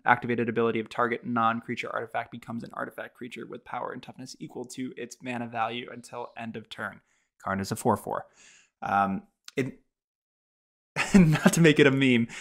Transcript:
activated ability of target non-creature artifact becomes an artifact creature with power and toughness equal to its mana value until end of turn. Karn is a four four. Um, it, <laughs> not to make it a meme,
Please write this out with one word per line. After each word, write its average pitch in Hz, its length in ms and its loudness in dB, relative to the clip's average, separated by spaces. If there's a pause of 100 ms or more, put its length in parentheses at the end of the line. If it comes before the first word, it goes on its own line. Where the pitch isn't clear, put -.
activated 120 440 0
ability 113 300 0
of 110 100 -6
target 117 360 -2
non-creature 117 680 0
artifact 117 400 -6
becomes 117 320 -10
an - 100 -14
artifact 117 420 -10
creature 117 320 -14
with - 180 -14
power - 260 -8
and 127 100 -12
toughness 127 380 -16
equal 123 260 -12
to 127 320 -10
its 120 260 -12
mana 123 240 -6
value 117 440 -6
until 120 460 -12
end 113 180 -10
of 110 140 -14
turn. - 320 -10 (420)
Karn 98 160 -2
is 98 120 -4
a 113 40 0
four 104 220 2
four. - 280 -6 (560)
Um, 98 420 0 (320)
it, 131 220 -4 (1160)
<laughs> - 200 -2
not 160 380 6
to 165 80 4
make 151 180 8
it 147 60 8
a 139 60 8
meme, 127 360 4 (140)